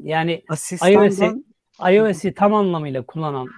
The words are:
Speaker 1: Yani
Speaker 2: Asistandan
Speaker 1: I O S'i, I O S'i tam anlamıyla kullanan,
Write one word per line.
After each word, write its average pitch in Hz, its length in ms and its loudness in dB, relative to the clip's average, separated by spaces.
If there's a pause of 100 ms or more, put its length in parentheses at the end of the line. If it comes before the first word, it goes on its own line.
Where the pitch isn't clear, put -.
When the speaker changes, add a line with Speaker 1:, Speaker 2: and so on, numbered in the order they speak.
Speaker 1:
Yani 160 460 -4
Speaker 2:
Asistandan 180 560 2
Speaker 1:
I 208 40 4
O - 20 2
S'i, 220 340 -2 (500)
I 208 80 4
O 214 100 0
S'i 175 220 -6
tam 208 200 2
anlamıyla 156 520 -2
kullanan, 143 520 -8